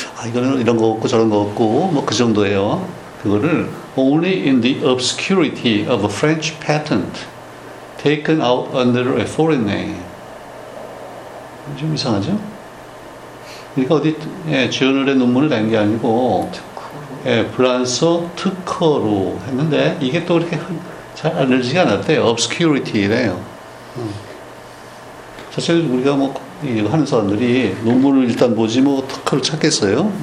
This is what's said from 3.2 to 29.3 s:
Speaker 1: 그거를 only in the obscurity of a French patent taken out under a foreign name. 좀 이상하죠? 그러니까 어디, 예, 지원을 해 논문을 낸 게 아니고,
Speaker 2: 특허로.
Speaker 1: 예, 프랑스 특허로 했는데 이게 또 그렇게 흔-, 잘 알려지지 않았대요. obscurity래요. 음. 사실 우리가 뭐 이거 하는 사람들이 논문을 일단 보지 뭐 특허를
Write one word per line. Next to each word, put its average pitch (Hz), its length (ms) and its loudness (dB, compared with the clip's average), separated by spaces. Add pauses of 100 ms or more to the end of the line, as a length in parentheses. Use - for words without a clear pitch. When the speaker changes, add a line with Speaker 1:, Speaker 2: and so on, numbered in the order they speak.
Speaker 1:
그거를 110 480 2 (260)
only 156 460 2
in 131 180 4
the 120 240 2
obscurity 127 1040 2
of 117 160 2
a 101 60 0
French 156 500 0
patent - 600 -2 (760)
taken 151 460 2
out 123 340 0
under 123 400 2
a 110 60 2
foreign 143 440 0
name. 92 300 -4 (1800)
좀 156 160 -2
이상하죠? 131 440 0 (1400)
그러니까 131 200 2
어디, 156 220 2 (340)
예, 131 180 2
지원을 135 400 2
해 139 60 4
논문을 127 340 4
낸 110 220 0
게 110 80 4
아니고, 110 760 0
Speaker 2:
특허로. - 400 -12 (340)
Speaker 1:
예, 117 200 2
프랑스 127 580 0 (320)
특허로 107 1120 0
했는데 139 540 0
이게 156 260 -2
또 175 80 2
그렇게 165 220 0
흔-, 160 220 -8 (360)
잘 165 200 -2
알려지지 131 440 2
않았대요. 127 480 2
obscurity래요. 113 1120 2 (560)
음. 113 140 -6 (1400)
사실 165 360 2
우리가 127 280 2
뭐 135 180 0 (280)
이거 110 280 0
하는 147 160 4
사람들이 117 800 2
논문을 131 440 6
일단 113 260 4
보지 113 280 2
뭐 135 260 2
특허를 - 340 -2